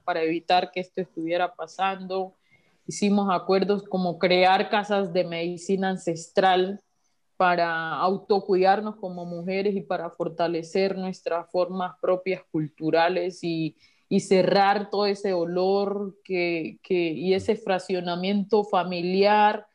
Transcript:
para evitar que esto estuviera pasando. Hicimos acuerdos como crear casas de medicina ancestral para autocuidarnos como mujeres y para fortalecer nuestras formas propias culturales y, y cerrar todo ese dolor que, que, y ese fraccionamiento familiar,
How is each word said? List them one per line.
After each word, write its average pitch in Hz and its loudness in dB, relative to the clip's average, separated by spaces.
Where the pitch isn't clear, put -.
para 170 -2
evitar 175 0
que - -6
esto 180 -8
estuviera 175 -4
pasando. 190 -6
Hicimos 202 0
acuerdos 190 2
como 180 -2
crear 185 4
casas 202 -2
de 175 0
medicina 175 -4
ancestral 185 0
para 170 0
autocuidarnos 196 2
como 180 -10
mujeres 190 -2
y 190 -2
para 170 -6
fortalecer 170 -2
nuestras 180 -6
formas 180 -2
propias 185 -2
culturales 165 -2
y, 160 -4
y 190 2
cerrar 196 4
todo 202 0
ese 196 -2
dolor 190 0
que, 170 -2
que, 175 0
y 180 0
ese 196 0
fraccionamiento 185 0
familiar, 196 2